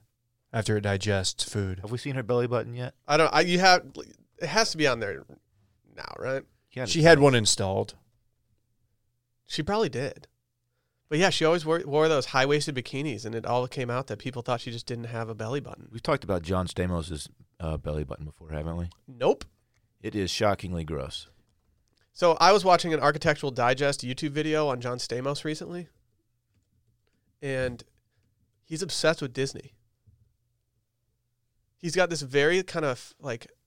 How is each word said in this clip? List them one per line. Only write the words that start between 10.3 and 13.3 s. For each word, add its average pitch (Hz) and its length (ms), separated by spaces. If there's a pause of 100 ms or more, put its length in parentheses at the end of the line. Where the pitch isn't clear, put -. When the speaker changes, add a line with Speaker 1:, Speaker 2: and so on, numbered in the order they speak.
Speaker 3:
But 151 100
yeah, 185 120
she 160 140
always 160 200
wore, 160 200
wore 151 240
those 147 180
high-waisted 143 480
bikinis, 127 500
and 110 100